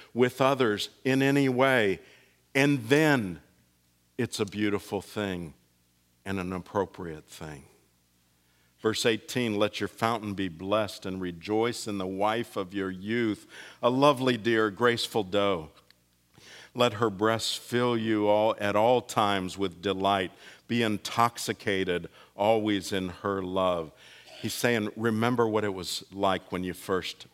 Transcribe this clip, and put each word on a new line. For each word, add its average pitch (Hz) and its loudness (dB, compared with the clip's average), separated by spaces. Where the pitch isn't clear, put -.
with 123 2
others 123 2
in 135 2
any 139 4
way. 123 2
And 139 4
then 135 4
it's 117 -4
a 107 0
beautiful 101 -2
thing 90 -6
and 98 -4
an 90 -4
appropriate 90 -6
thing. 76 -14
Verse 110 0
eighteen, 113 0
"Let 107 0
your 101 -4
fountain 107 -2
be 95 -4
blessed 95 -2
and 95 -6
rejoice 101 -4
in 104 -6
the 92 -6
wife 107 -2
of 98 -8
your 95 -4
youth, 104 -4
a 120 2
lovely 131 4
deer, 110 2
graceful 117 0
doe. 92 0
Let 120 2
her 113 2
breasts 107 0
fill 120 0
you 110 0
all 107 4
at 101 0
all 120 4
times 101 0
with 90 -4
delight. 95 0
Be 117 0
intoxicated 98 -2
always 107 2
in 92 -4
her 98 -6
love." 90 -2
He's 110 -6
saying, 113 0
"Remember 117 0
what 107 0
it 101 -2
was 92 -8
like 95 0
when 92 -4
you 90 -6
first - -6